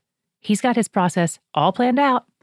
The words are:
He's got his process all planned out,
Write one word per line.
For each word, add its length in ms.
He's 200
got 160
his 120
process 500
all 180
planned 260
out, 280